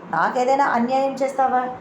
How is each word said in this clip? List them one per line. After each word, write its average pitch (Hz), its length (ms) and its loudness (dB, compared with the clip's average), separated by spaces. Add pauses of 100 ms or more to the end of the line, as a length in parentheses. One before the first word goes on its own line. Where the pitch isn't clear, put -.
(120)
నాకేదైనా 247 540 2
అన్యాయం 262 480 0
చేస్తావా?" 254 540 0 (140)